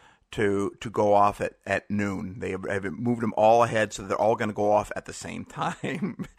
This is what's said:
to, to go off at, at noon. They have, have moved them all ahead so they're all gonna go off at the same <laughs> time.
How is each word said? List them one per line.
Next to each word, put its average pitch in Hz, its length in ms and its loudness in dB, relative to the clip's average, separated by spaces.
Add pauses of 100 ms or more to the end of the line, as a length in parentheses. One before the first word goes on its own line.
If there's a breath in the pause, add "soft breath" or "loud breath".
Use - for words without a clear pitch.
(320 soft breath)
to, 101 500 0
to 117 80 -10
go 104 240 2
off 101 260 4
at, 92 140 -4 (120)
at 98 260 -2
noon. 95 480 -4
They 95 120 -6
have, 92 140 -8
have 98 200 -4
moved 117 360 -2
them 110 160 -2
all 113 260 6
ahead 110 300 0
so - 80 -12
they're 98 160 -4
all 107 180 4
gonna 107 160 -4
go 104 200 0
off 104 240 2
at 95 100 -8
the - 80 -12
same 87 320 -12
<laughs> - 0 -
time. 180 800 -8 (140)